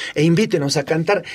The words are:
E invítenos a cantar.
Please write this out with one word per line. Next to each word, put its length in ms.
E 80
invítenos 540
a 80
cantar. 400